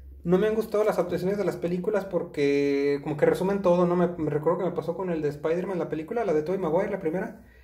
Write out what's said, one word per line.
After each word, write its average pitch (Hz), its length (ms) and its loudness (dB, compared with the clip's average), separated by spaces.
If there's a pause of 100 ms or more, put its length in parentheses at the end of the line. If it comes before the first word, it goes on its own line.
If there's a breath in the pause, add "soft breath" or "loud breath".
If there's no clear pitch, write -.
(240 loud breath)
no 175 140 4
me 208 80 2
han 214 80 0
gustado 214 300 0
las 190 140 2
adaptaciones 180 380 -2
de 202 80 -2
las 170 120 -2
películas 185 500 -2
porque 143 960 0
como 151 160 -4
que 170 80 4
resumen 185 340 2
todo, 175 260 4
¿no? 175 80 2
Me, 175 140 4
me 160 220 -2
recuerdo 151 300 2
que 196 40 -2
me 170 80 -2
pasó - 240 -4
con 185 140 -4
el 160 100 -2
de 147 80 0
Spider-Man, 175 500 -2
la 143 120 -4
película, 160 340 -4
la 185 80 2
de 151 100 2
Tobey 180 160 -2
Maguire, 185 320 0
la 190 100 -4
primera, 170 440 -4 (200 soft breath)